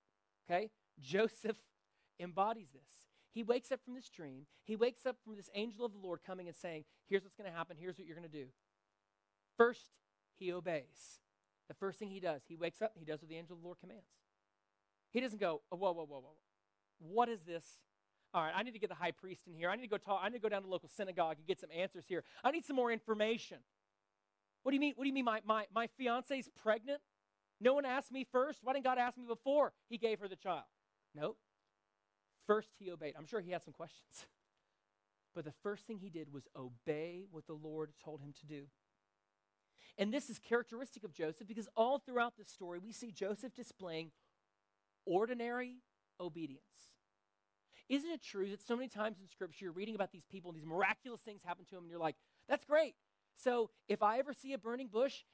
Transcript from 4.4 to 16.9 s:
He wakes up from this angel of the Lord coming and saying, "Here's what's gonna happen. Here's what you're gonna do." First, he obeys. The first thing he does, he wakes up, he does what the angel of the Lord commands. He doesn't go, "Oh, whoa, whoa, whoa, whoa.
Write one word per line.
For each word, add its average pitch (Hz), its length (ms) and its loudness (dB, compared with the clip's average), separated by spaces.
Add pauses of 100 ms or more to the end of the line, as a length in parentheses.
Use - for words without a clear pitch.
He 214 120 -2
wakes 226 300 2
up 247 180 -2
from 220 120 -14
this 202 180 -14
angel 220 320 -2
of 214 80 -4
the 202 60 -16
Lord 180 240 -6
coming 185 240 -8
and 165 80 -10
saying, 160 300 -8 (200)
"Here's 196 180 2
what's 196 120 -20
gonna 196 160 -10
happen. 165 260 -6
Here's 180 200 -8
what 180 100 -14
you're 160 80 -12
gonna 170 120 -12
do." 143 240 -10 (1040)
First, 240 360 6 (440)
he 185 160 -2
obeys. 175 680 -4 (460)
The 143 60 -14
first 190 260 -4
thing 208 100 -6
he 190 100 -8
does, 175 260 -2
he 165 100 -14
wakes 170 260 -4
up, 214 160 0
he 160 80 -16
does 156 160 -4
what 160 80 -18
the 160 60 -10
angel 170 200 -12
of 165 60 -14
the 170 40 -12
Lord 175 140 -12
commands. 185 300 -18 (1040)
He 233 80 2
doesn't 220 200 0
go, 165 320 2
"Oh, 185 40 -6
whoa, 185 160 2
whoa, 170 140 -4
whoa, 143 140 -10
whoa. 151 180 -18 (640)